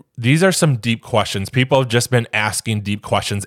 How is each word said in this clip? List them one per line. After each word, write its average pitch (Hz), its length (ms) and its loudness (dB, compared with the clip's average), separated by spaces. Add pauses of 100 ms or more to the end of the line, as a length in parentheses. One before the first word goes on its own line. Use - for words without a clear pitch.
(180)
these 135 260 2
are 190 80 4
some 151 260 2
deep 113 240 -2
questions. 98 480 -2
People 127 300 2
have 131 80 0
just 120 220 0
been 117 220 0
asking 107 500 -2
deep 101 200 -4
questions, 101 440 -4